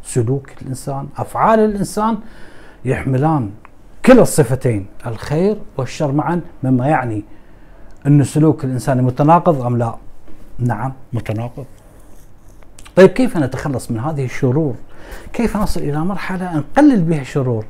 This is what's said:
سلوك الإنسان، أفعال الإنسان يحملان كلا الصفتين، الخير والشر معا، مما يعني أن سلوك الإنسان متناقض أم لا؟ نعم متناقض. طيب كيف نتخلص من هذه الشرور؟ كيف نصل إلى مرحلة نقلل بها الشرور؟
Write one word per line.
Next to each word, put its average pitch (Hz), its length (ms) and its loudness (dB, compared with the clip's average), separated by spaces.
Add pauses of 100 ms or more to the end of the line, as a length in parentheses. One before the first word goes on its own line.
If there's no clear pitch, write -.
سلوك 131 480 -2 (120)
الإنسان، 135 540 -8
أفعال - 440 2
الإنسان 214 580 0 (640)
يحملان 131 680 0 (560)
كلا 247 160 10
الصفتين، 127 640 0 (200)
الخير 160 500 -2 (200)
والشر 135 360 -4
معا، 156 280 0 (220)
مما 127 240 2
يعني 123 380 -2 (800)
أن 147 180 8
سلوك 151 400 2
الإنسان 127 380 0
متناقض 147 600 4
أم 120 160 -2
لا؟ 117 160 -2 (640)
نعم 123 340 -2 (200)
متناقض. 117 540 -6 (1300)
طيب 185 140 10
كيف - 260 -2
نتخلص 135 540 -4
من 113 80 -4
هذه 139 260 -4
الشرور؟ 131 500 0 (580)
كيف 220 240 -2
نصل 185 240 0
إلى 147 180 -2
مرحلة 180 580 -4
نقلل 269 460 4
بها 160 180 0
الشرور؟ 127 500 -2